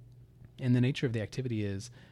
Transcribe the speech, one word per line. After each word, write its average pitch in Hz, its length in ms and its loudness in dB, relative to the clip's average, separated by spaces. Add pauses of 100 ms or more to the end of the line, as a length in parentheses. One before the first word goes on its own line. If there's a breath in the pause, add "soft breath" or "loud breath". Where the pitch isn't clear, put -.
(580)
And 127 180 4
the 123 60 4
nature 135 240 0
of 117 80 -2
the 113 80 -2
activity 113 420 -4
is, 98 260 -6 (220 loud breath)